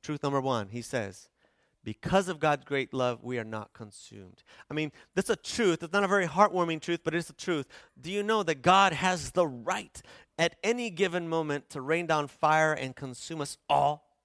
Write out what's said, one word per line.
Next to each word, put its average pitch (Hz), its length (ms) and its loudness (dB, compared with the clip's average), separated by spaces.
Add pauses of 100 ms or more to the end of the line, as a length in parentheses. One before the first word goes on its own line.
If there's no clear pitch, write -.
Truth 147 220 -8
number 139 160 2
one, 120 300 0
he 117 120 -10
says, 104 480 -8 (540)
"Because 175 460 0
of 160 100 -6
God's 147 240 0
great 139 300 -4
love, 123 300 -2
we 123 160 -6
are 113 40 -6
not 110 300 -10
consumed." 101 680 -20 (280)
I - 40 -10
mean, 151 200 -4 (220)
that's 190 140 -2
a 214 60 2
truth. 180 480 0
It's 160 80 -12
not 202 140 2
a - 20 0
very 190 200 2
heartwarming 170 540 2
truth, 170 220 -4
but 156 100 -2
it's 165 140 -2
the 143 60 -18
truth. 156 340 -4 (320)
Do 131 100 -14
you 202 140 -2
know 214 200 2
that 156 180 -2
God 190 320 6
has 180 380 -2
the 180 140 4
right 156 560 -6 (360)
at 170 260 2
any 233 260 0
given 175 380 0
moment 156 440 -2
to 139 100 -8
rain 160 240 0
down 151 220 0
fire 156 440 4
and 131 240 -4
consume 143 460 -10
us - 160 -6 (100)
all? 143 580 0